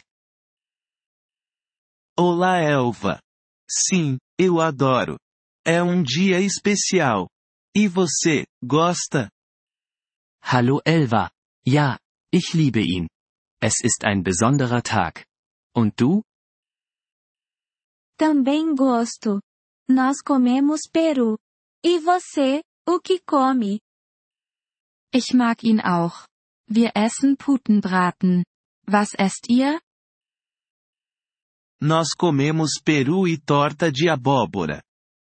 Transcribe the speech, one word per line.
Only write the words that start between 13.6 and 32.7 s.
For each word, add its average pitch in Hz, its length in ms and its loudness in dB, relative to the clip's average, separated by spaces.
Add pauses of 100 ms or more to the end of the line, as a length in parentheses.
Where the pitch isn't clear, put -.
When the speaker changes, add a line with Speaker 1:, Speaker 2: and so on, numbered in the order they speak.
Speaker 2:
ist - 220 -2
ein 101 160 0
besonderer 117 640 0
Tag. 90 420 -4 (500)
Und 110 240 0
du? 170 220 2 (2000)
Speaker 3:
Também 302 560 2
gosto. 233 680 0 (480)
Nós 262 320 2
comemos 277 680 0
peru. 269 520 0 (440)
E 349 140 2
você, 311 640 0 (260)
o 349 120 0
que 370 260 -2
come? 254 540 0 (1300)
Speaker 4:
Ich - 220 -2
mag 233 300 0
ihn 220 180 2
auch. 170 460 -2 (400)
Wir 226 280 0
essen 233 420 0
Putenbraten. 185 1080 0 (440)
Was 208 320 0
esst 196 320 -4
ihr? 269 280 0 (2000)
Speaker 1:
Nós 160 380 0
comemos 156 640 0